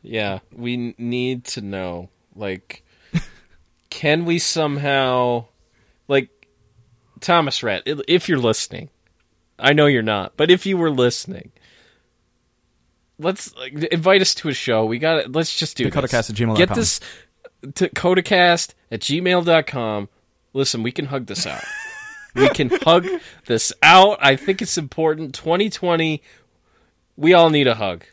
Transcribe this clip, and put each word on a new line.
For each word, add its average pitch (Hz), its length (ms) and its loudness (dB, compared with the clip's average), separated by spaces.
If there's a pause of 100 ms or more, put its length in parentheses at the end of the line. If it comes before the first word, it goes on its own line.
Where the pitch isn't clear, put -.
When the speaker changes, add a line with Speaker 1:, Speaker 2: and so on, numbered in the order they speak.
Speaker 1:
Yeah, 104 380 -6 (160)
we 120 200 -8
n-, 120 220 -8
need 123 500 -6
to - 140 -10
know. 92 460 -10 (300)
Like, 98 480 -12 (260)
<laughs> 170 80 -2 (720)
can 156 340 0
we 170 160 0
somehow, 135 1080 -2 (600)
like, 135 220 0 (920)
Thomas 165 440 0
Rhett, 101 220 -4
i-, 147 120 -4 (100)
if 170 220 2
you're 160 80 2
listening, 120 520 -2 (680)
I 139 140 4
know 147 140 6
you're 127 140 2
not, 104 360 -4
but 160 120 0
if 185 160 4
you 190 120 0
were 165 120 0
listening, 127 600 -2 (1700)
let's, 180 380 -6
like, 131 180 -14
invite 170 480 2
us - 140 2
to - 140 -6
a 135 40 -2
show. 110 320 0
We 117 140 -2
got, 156 320 0
let's 160 260 -2
just - 200 -6
do 127 120 -2
this. - 40 -6
Speaker 2:
The 147 80 -2
Codacast 120 280 -2
at 107 60 -8
gmail 113 120 0
dot 110 100 0
com. - 100 4
Speaker 1:
Get 104 80 -2
this 110 240 -2 (760)
to 180 140 -2
codacast 180 840 2 (180)
at 117 100 -8
gmail 180 440 0
dot 165 220 4
com. 107 420 -6 (440)
Listen, 135 300 -4
we 123 80 -4
can 151 140 -6
hug 135 200 -8
this 90 200 -8
out. 71 180 -8 (720)
We 403 140 6
can 135 200 -2
<laughs> - 140 0
hug 175 240 4 (400)
this - 260 -2 (100)
out. 190 380 8
I 135 140 6
think 190 260 -4
it's - 160 -6
important. 156 580 -4
Twenty 185 340 -2
twenty, 165 520 -2 (960)
we 160 160 6
all 170 160 8
need 147 180 2
a 117 80 2
hug. 95 380 -6